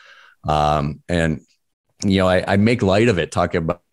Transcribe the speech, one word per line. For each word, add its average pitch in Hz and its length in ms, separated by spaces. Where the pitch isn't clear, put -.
Um, 76 600
and, 82 340
you 95 160
know, 92 100
I, 92 260
I - 20
make 110 260
light 104 260
of 92 100
it, 76 120
talking 87 280
about 82 240